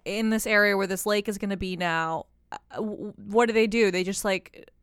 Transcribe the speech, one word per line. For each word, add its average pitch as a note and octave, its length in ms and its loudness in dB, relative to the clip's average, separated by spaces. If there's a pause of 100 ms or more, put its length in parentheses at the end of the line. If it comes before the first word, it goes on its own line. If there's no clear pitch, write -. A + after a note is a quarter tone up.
in A3 240 -2
this A3 180 0
area G#3 300 4
where G3 100 0
this F#3 200 -4
lake G#3 200 0
is G3+ 120 -6
gonna G3 180 -4
be F#3 180 -6
now, E3 520 -4 (260)
uh, - 40 -10 (180)
w-, G#3 420 -8
what G3+ 300 2
do A3+ 80 0
they A3+ 120 6
do? G#3+ 240 4
They F3+ 140 0
just, G3 220 -4
like, - 440 -6 (120)